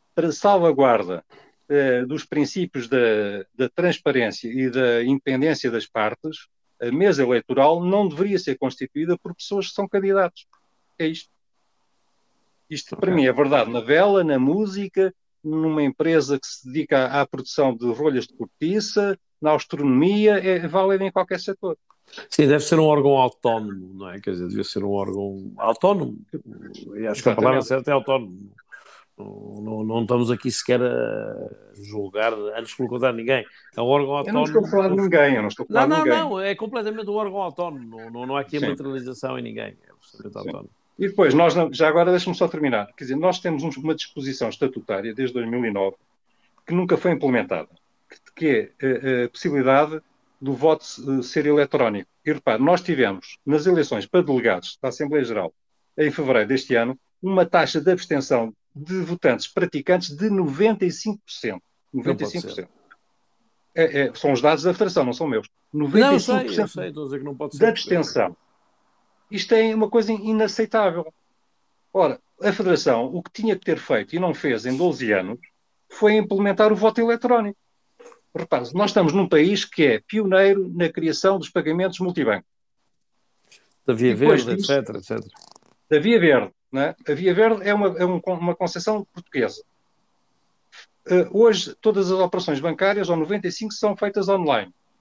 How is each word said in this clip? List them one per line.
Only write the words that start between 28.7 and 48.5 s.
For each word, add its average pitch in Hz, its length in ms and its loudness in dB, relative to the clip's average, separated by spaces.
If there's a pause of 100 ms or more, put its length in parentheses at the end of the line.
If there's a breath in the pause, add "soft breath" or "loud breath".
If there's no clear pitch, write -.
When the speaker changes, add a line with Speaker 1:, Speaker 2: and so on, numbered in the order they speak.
Speaker 2:
Não, 104 420 -16
não, 110 240 -6
não 113 180 -2
estamos 120 280 2
aqui 123 200 -4
sequer 123 320 0
a 107 680 -4 (240)
julgar, 104 580 -4
antes 107 420 -8
pelo 127 140 -4
contrário, 123 300 -2
ninguém. 120 260 -2 (320 loud breath)
É 113 60 -4
um - 20 0
órgão 139 240 2
Speaker 1:
Eu 143 240 -4
não - 80 0
Speaker 2:
autónomo. - 60 0
Speaker 1:
estou 196 180 2
a 165 60 -8
falar 190 180 2
de 190 140 0
ninguém, 151 320 4
eu 110 80 0
não 104 60 -2
estou - 160 -10
a - 20 -14
falar 247 200 2
Speaker 2:
Não, - 20 2
Speaker 1:
de 311 200 2
Speaker 2:
não, - 80 4
Speaker 1:
ninguém. 311 140 -2
Speaker 2:
não, 190 100 -6
é 196 140 -4
completamente 214 560 -8
um 202 40 -4
órgão 202 280 -6
autónomo. 156 440 -8
Não, 113 240 -16
não, 120 180 -10
não 139 100 -4
há - 20 -2
aqui 139 160 -8
a 147 40 -4
Speaker 1:
Sim. 139 80 -2
Speaker 2:
materialização 131 680 -8
em 123 40 -8
ninguém. 110 340 -12 (100)
É - 40 -20
absolutamente - 420 -20
Speaker 1:
Sim. 101 160 -12
Speaker 2:
autónomo. - 220 -12 (260)
Speaker 1:
E 196 120 -2
depois, 190 260 6
nós 165 220 6
não... 160 160 2
já 156 160 4
agora 170 240 4
deixa-me 180 240 0
só 175 100 2
terminar. 135 400 -2 (100)
Quer - 80 -16
dizer, 131 120 -4
nós 180 240 0
temos 160 240 -4
um, 165 60 -4 (120)
uma 156 140 -2
disposição 135 520 -8
estatutária 110 640 -4
desde 123 220 -6
dois 117 140 -4
mil 120 180 -4
e 110 60 -2
nove 98 240 -2 (680)
que - 80 -12
nunca 180 240 2
foi 180 140 0
implementada, 113 580 -2 (400)
que, - 80 -20 (200)
que 135 440 -2